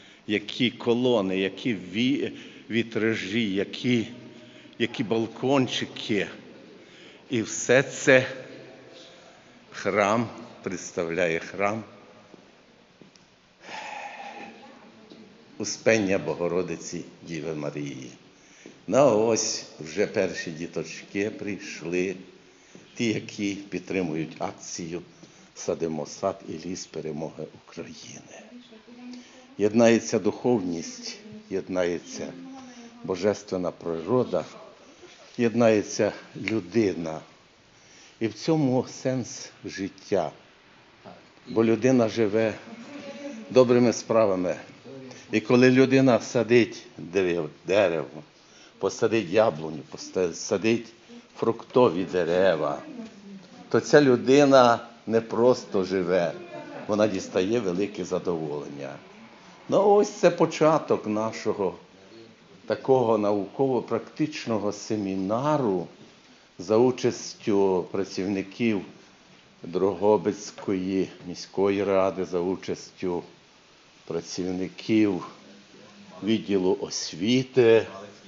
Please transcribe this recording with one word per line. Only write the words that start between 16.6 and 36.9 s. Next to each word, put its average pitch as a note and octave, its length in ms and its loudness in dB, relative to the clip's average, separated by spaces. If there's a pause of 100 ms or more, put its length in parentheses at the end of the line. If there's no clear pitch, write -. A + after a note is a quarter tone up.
Діви E2 320 -8
Марії. C#2+ 560 -8 (760)
Ну, G2 100 0
а C3+ 180 6
ось A2 500 0 (160)
вже E2 260 -2
перші F#2+ 440 -4
діточки F2 800 -6
прийшли, F#2 840 -6 (800)
ті, A#2+ 120 -2
які G2+ 480 -4
підтримують F2 840 -4
акцію F2 640 -10 (520)
"Садимо D#2+ 520 -4
сад - 420 -6
і E2+ 200 -10
ліс F2+ 180 -8
перемоги D#2 580 -8 (200)
України". - 800 -18 (1160)
Єднається A2+ 600 4
духовність, F#2 1000 -2 (320)
єднається F2 800 -4 (720)
божественна F#2 640 -2
природа, E2+ 760 -2 (920)
єднається A2+ 760 4 (240)
людина. F#2 840 -2 (1000)